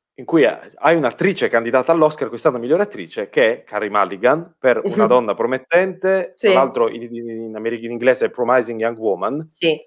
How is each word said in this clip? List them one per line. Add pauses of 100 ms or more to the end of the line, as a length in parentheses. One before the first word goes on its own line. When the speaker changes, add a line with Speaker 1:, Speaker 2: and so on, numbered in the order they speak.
(160)
Speaker 1:
in
cui
ha-,
hai
un'attrice
candidata
all'Oscar
quest'anno
migliore
attrice,
che
è
Carey
Mulligan,
per
Una
Speaker 2:
Mhm.
Speaker 1:
donna
promettente,
Speaker 2:
Sì.
Speaker 1:
tra
l'altro
in,
in,
in
Ameri-,
in
inglese
è
Promising
Young
Woman.
Speaker 2:
Sì.